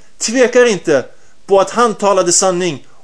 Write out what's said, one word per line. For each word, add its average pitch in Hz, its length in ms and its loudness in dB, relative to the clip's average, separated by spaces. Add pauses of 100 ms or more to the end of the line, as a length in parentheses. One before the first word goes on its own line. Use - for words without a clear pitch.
(180)
tvekar 247 460 2
inte 165 400 0 (420)
på 190 140 2
att 190 100 -2
han 226 240 0
talade 190 380 0
sanning 175 540 -2 (180)